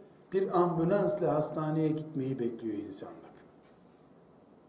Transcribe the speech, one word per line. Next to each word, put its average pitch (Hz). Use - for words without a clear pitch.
bir 190
ambulansla 170
hastaneye 156
gitmeyi 135
bekliyor 113
insanlık. 98